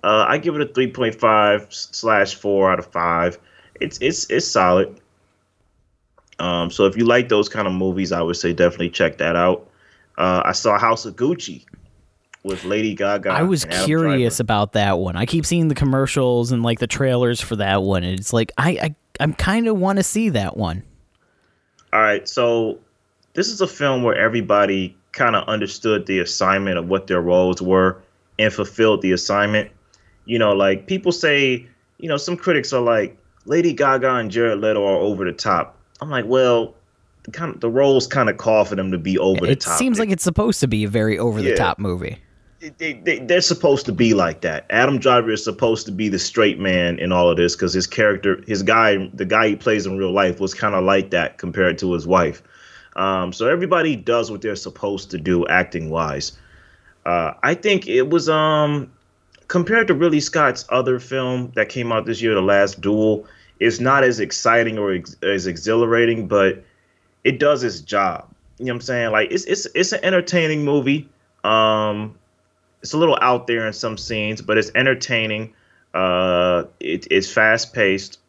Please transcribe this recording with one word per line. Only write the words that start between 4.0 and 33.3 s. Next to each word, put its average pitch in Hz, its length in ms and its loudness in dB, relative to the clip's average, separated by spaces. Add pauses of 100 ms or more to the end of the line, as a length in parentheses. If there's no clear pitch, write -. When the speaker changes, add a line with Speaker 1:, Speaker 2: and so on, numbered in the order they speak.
Speaker 1:
it's - 160 -2
solid. 92 520 2 (1400)
Um, 87 320 -2
so 98 140 2
if 95 120 2
you 117 80 2
like 123 240 2
those 107 200 2
kind 104 180 -4
of 92 60 -2
movies, 92 380 -2
I 87 100 -2
would 85 160 -2
say 87 160 -2
definitely 87 360 0
check 82 300 -2
that 82 160 0
out. 90 340 0 (480)
Uh, 92 280 0
I 90 80 0
saw 101 260 0
House 113 260 0
of - 100 -12
Gucci 127 500 -6 (760)
with 92 200 -10
Lady 104 300 -2
Gaga 101 380 -2
Speaker 2:
I 147 120 2
was 180 200 0
Speaker 1:
and - 100 -6
Adam 92 120 0
Speaker 2:
curious 147 520 0
Speaker 1:
Driver. 120 60 -2
Speaker 2:
about 104 300 0
that 101 260 2
one. 90 160 -4
I 98 100 0
keep 160 200 -2
seeing 170 220 0
the 147 80 0
commercials 131 760 0
and, 117 120 0
like, 117 160 0
the 120 80 -2
trailers 123 540 0
for - 160 -6
that 98 260 2
one, 95 200 0
and 92 160 -2
it's 101 140 -8
like, 113 240 0
I, 151 140 2
I, 151 240 -4 (240)
I'm 156 140 -2
kinda 226 400 0
wanna 196 300 0
see 220 260 0
that 101 280 -2
one. 92 260 -4 (1080)
Speaker 1:
All 110 100 4
right, 104 260 0
so 117 500 0 (560)
this 185 160 -2
is 220 120 -4
a - 60 0
film 135 360 -2
where 113 120 2
everybody 101 800 0 (180)
kinda 113 360 0
understood 107 560 -2
the 95 140 0
assignment 95 580 0
of 85 100 -6
what 95 200 -2
their 90 140 0
roles 90 400 2
were 92 360 2 (400)
and 107 160 2
fulfilled 107 480 0
the 92 120 0
assignment. 104 580 0 (540)
You 117 140 -4
know, 107 140 4
like, 98 340 0
people 190 240 -2
say, 139 540 0 (340)
you 165 100 -12
know, 143 80 -2
some 143 200 -6
critics 156 360 -2
are 127 80 0
like, 113 360 0 (280)